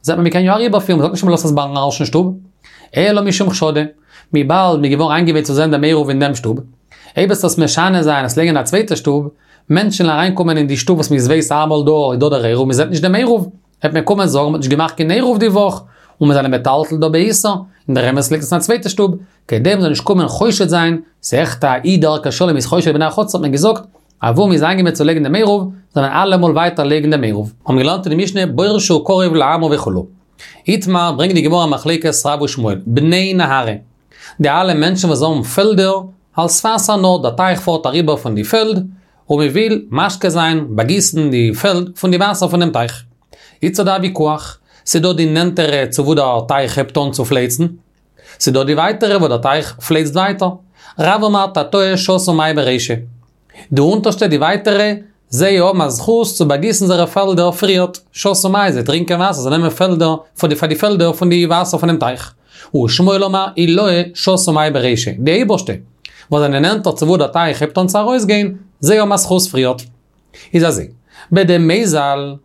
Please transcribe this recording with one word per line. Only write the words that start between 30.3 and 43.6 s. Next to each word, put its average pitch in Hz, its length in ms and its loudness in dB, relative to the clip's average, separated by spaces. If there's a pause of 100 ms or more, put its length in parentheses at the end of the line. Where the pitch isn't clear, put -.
איתמר 175 500 0
ברענגט 180 180 0
די 165 60 4
גמרא 165 240 2
מחלוקת 156 480 -2 (120)
רב 147 160 -2
ושמואל, 113 440 -4
בני 165 480 2
נהרא. 135 380 0 (680)
די 143 80 4
אלע 180 240 2
מענטשן, 180 340 0
וואס 143 140 2
האבן 156 220 0
פעלדער, 190 580 2 (380)
אלס 170 260 0
וואסער 220 300 0
נאר, 185 220 2
דער 120 140 -2
טייך 180 300 0
פארט 160 240 -2
אריבער 151 300 0
פון 123 200 -6
די 104 80 -2
פעלד, 214 440 0 (420)
און 147 100 0
מען 147 100 2
וויל 214 420 0
משקה 185 380 -2
זיין, 160 400 0
באגיסן 151 640 0
די 117 220 2
פעלד 180 460 -2
פון 185 120 0
די 180 60 2
וואסער 190 320 0
פון 175 100 0
דעם 170 120 0
טייך. 117 320 -4 (580)